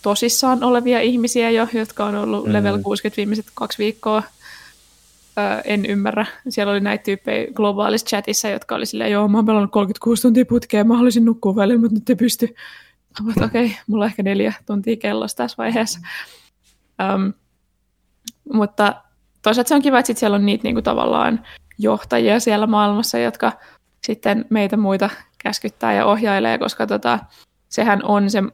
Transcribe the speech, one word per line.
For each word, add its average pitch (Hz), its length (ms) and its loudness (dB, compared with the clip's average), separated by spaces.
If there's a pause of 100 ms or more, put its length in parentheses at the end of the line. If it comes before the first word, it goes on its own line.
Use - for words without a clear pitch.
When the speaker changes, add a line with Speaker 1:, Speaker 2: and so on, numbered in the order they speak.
Speaker 1:
tosissaan 240 600 0
olevia 247 360 2
ihmisiä 233 500 0
jo, 226 220 2
jotka 220 320 -4
on 208 100 -4
ollut 208 320 -4
Speaker 2:
Mm. 107 60 0
Speaker 1:
level 101 300 2
kuusikymmentä 208 340 -4
viimeiset 208 380 -4
kaksi - 240 -8
viikkoa. 214 440 -2 (1160)
Öö, 202 260 -2
en 208 220 -2
ymmärrä. 208 400 -2 (220)
Siellä 202 220 -2
oli 202 100 0
näitä 208 240 -2
tyyppejä 214 500 -4
globaalissa 208 520 0
chatissa, 220 420 -4
jotka 208 260 -6
oli 214 120 -4
silleen, 220 260 -4
"Joo, 208 160 2
mä 208 100 4
oon 214 80 2
pelannut 208 240 2
kolmekymmentäkuusi 208 520 0
tuntia 247 240 6
putkeen, 226 400 2
mä 233 100 6
haluaisin 233 280 4
nukkua 226 320 2
välillä, 226 240 4
mut 226 120 2
nyt 214 180 -2
ei 220 60 4
pysty." 233 300 0 (760)
Mä 208 40 -4
oon, 226 60 -2
että 202 140 2
okei, 226 320 -2 (100)
mulla 208 180 0
on 226 60 0
ehkä 202 120 -6
neljä 196 300 0 (140)
tuntia 214 300 -2
kellossa 214 400 -6
tässä 247 220 -6
vaiheessa. 226 420 -4 (1120)
Öm, 196 180 -2 (1200)
mutta 208 420 0 (480)
toisaalta 233 260 2
se 311 60 4
on 285 80 4
kiva, 269 160 4
että 254 80 2
sit 233 120 -2
siellä 208 160 2
on 202 120 2
niitä 208 180 0
niinku 226 180 -2
tavallaan - 580 0 (380)
johtajia 220 640 2
siellä 214 260 0
maailmassa, 208 520 0
jotka - 340 -2 (540)
sitten 220 440 -2
meitä 208 260 0
muita 196 340 0 (280)
käskyttää 220 540 -4
ja 208 140 2
ohjailee, 208 520 2
koska 220 280 -4
tota, 120 320 0 (500)
sehän 208 360 0
on 202 260 2
sen 196 240 -2